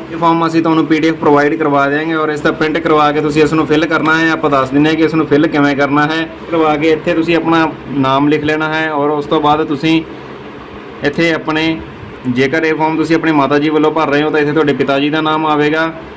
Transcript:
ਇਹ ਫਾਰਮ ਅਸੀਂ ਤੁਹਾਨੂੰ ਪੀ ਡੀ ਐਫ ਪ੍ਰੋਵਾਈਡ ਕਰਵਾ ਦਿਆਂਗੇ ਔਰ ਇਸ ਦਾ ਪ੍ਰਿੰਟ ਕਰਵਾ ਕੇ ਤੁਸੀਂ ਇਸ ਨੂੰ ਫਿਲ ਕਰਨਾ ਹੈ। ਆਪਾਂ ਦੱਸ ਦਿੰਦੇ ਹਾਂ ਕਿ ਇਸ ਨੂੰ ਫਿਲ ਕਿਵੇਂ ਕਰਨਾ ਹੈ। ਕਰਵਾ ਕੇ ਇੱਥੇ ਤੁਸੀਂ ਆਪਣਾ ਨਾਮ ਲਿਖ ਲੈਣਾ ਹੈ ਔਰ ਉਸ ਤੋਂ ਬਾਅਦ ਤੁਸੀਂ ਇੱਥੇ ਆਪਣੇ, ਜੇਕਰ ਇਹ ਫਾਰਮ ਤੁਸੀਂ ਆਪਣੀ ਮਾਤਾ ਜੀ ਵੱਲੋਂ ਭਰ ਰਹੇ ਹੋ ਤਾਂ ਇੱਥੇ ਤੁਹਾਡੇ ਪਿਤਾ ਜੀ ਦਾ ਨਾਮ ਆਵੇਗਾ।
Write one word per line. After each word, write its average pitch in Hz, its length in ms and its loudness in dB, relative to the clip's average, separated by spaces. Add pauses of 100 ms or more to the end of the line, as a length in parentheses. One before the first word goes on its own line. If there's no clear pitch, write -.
(120)
ਇਹ 170 40 -8
ਫਾਰਮ 165 300 2
ਅਸੀਂ 165 160 0
ਤੁਹਾਨੂੰ 160 240 2
ਪੀ 156 140 2
ਡੀ 160 80 2
ਐਫ 160 80 -2
ਪ੍ਰੋਵਾਈਡ 147 380 2
ਕਰਵਾ 143 340 0
ਦਿਆਂਗੇ 156 260 -2
ਔਰ 156 140 -2
ਇਸ 147 120 -4
ਦਾ 156 120 0
ਪ੍ਰਿੰਟ 156 260 -2
ਕਰਵਾ 151 340 2
ਕੇ 151 80 -2
ਤੁਸੀਂ 151 220 2
ਇਸ 151 100 2
ਨੂੰ 160 140 0
ਫਿਲ 151 200 2
ਕਰਨਾ 156 320 0
ਹੈ। 160 120 2
ਆਪਾਂ 156 200 0
ਦੱਸ 131 200 0
ਦਿੰਦੇ 147 200 4
ਹਾਂ 160 60 0
ਕਿ 160 80 2
ਇਸ 156 100 0
ਨੂੰ 156 120 0
ਫਿਲ 143 200 4
ਕਿਵੇਂ 143 300 2
ਕਰਨਾ 143 300 2
ਹੈ। 160 160 -2 (280)
ਕਰਵਾ 160 260 2
ਕੇ 156 160 2
ਇੱਥੇ 160 220 -2
ਤੁਸੀਂ 165 220 0
ਆਪਣਾ 160 300 2 (320)
ਨਾਮ 135 300 2
ਲਿਖ 147 160 0
ਲੈਣਾ 156 300 -2
ਹੈ 160 180 -2
ਔਰ 147 180 0
ਉਸ 147 160 -2
ਤੋਂ 160 140 0
ਬਾਅਦ 151 240 2
ਤੁਸੀਂ 160 360 0 (1040)
ਇੱਥੇ 165 280 0
ਆਪਣੇ, 156 440 -2 (520)
ਜੇਕਰ 135 360 0
ਇਹ 160 100 2
ਫਾਰਮ 156 220 -2
ਤੁਸੀਂ 156 200 0
ਆਪਣੀ 160 160 0
ਮਾਤਾ 143 260 4
ਜੀ 147 100 0
ਵੱਲੋਂ 156 240 2
ਭਰ 156 180 0
ਰਹੇ 143 120 2
ਹੋ 151 80 0
ਤਾਂ 151 100 2
ਇੱਥੇ 147 120 0
ਤੁਹਾਡੇ 147 200 2
ਪਿਤਾ 139 280 0
ਜੀ 147 100 0
ਦਾ 156 100 -2
ਨਾਮ 156 260 0
ਆਵੇਗਾ। 156 460 0 (240)